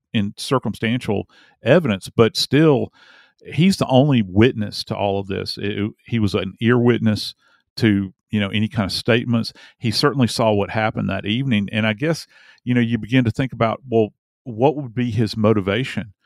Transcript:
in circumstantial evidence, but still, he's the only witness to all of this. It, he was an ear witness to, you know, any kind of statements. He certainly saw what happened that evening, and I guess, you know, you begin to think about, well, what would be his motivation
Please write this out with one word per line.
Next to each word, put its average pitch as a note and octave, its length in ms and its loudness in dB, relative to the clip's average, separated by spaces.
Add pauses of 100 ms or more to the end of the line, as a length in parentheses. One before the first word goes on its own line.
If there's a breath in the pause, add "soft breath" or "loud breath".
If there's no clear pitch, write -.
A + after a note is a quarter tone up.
(140)
in G#2+ 240 -2
circumstantial A2+ 920 -4 (340 soft breath)
evidence, B2 460 2
but A2+ 260 2
still, C#3 560 2 (540 soft breath)
he's F#3 320 0
the - 100 -2
only C3 340 4
witness G#2 640 2
to G#2+ 120 -8
all G2 240 -2
of G2 80 -8
this. G2 300 -6
It, G#2 340 -4 (140)
he A#2 140 -2
was G2+ 160 0
an F#2+ 240 -4
ear A#2+ 180 2
witness A2 560 0 (440 soft breath)
to, G2 360 2 (160)
you G#2+ 100 -2
know, G2+ 100 -2
any G#2+ 180 -2
kind G2+ 200 -4
of - 40 -6
statements. A#2 640 -2 (240 loud breath)
He A#2 140 -2
certainly C3 360 2
saw A2+ 240 0
what G2+ 200 0
happened A2 380 -2
that F#2+ 160 -6
evening, G#2+ 460 -2
and A2 160 -2
I A2 60 0
guess, D3 340 -4 (360 soft breath)
you B2 100 -2
know, B2 80 2
you A#2 160 0
begin A2+ 260 0
to A2+ 80 0
think C3 220 -4
about, A2+ 340 -2
well, A2+ 220 2 (340)
what B2+ 320 0
would C3 180 -10
be B2 180 -2
his G#2+ 260 -2
motivation G#2+ 760 0 (120)